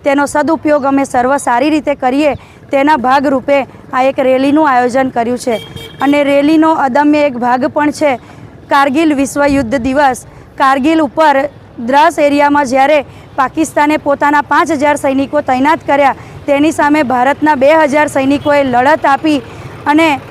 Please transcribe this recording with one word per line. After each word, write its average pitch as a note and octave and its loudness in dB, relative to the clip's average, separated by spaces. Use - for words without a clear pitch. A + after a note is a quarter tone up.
તેનો C#4 0
સદુપયોગ D4 0
અમે C#4 0
સર્વ B3+ 0
સારી C4 0
રીતે D4 -2
કરીએ, C4+ 0
તેના C#4+ 2
ભાગરૂપે C4+ 0
આ B3+ -2
એક C4+ 0
રેલીનું C#4 2
આયોજન B3 0
કર્યું A#3+ -4
છે. A#3 -4
અને C#4+ 2
રેલીનો D4+ 2
અદમ્ય D4 0
એક C#4+ 0
ભાગ B3 -2
પણ D4 -2
છે C#4+ -2
કારગિલ D4 2
વિશ્વ C#4 -2
યુદ્ધ C#4 0
દિવસ. C4 0
કારગિલ C#4 2
ઉપર C#4+ 0
દ્રાસ C#4 0
એરિયામાં C#4+ 2
જ્યારે C4+ 0
પાકિસ્તાને D4 -2
પોતાના D4 0
પાંચ D4+ 0
હજાર D4 0
સૈનિકો C#4 -2
તૈનાત C#4+ 0
કર્યા, C#4 2
તેની C#4+ 2
સામે D4+ 0
ભારતના C#4 0
બે C#4 4
હજાર D4+ 2
સૈનિકોએ C#4+ 0
લડત C4+ 0
આપી C#4+ 0
અને D4+ 0